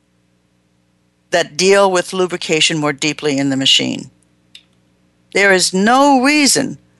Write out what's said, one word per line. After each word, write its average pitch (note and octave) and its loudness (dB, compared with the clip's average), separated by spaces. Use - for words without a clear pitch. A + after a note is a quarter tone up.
that D#3 -2
deal G3 4
with F3 -2
lubrication E3+ -2
more D3 -2
deeply D3 -4
in C#3 -2
the C3+ -2
machine. C3 -2
There G3 4
is F3+ 0
no B3+ 2
reason C4+ 0